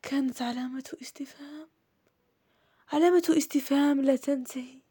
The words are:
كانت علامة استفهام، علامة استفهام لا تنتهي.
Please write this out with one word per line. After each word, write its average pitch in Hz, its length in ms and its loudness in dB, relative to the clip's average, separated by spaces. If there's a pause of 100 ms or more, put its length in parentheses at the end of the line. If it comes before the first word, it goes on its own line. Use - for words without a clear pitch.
كانت 269 400 -4
علامة 254 500 -8 (100)
استفهام، 285 640 -16 (1200)
علامة 349 380 6
استفهام 285 720 2
لا 269 160 4
تنتهي. 262 600 -6 (120)